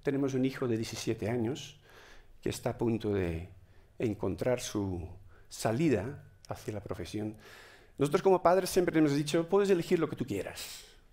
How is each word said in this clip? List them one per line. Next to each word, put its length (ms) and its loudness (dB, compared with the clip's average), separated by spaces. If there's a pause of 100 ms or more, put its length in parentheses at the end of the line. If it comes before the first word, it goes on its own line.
tenemos 320 0
un 120 2
hijo 220 -2
de 100 0
diecisiete 520 -4
años 500 -4 (640)
que 80 -4
está 220 -4
a 60 -6
punto 360 0
de 360 -2 (500)
encontrar 640 -2
su 460 -4 (400)
salida 760 0 (240)
hacia 260 -10
la 80 -8
profesión. 560 -6 (600)
Nosotros 240 2
como 180 6
padres 300 4
siempre 260 4
hemos 160 6
dicho, 340 0
"Puedes 220 4
elegir 300 4
lo 100 0
que 60 -8
tú 100 -4
quieras. 600 -8 (280)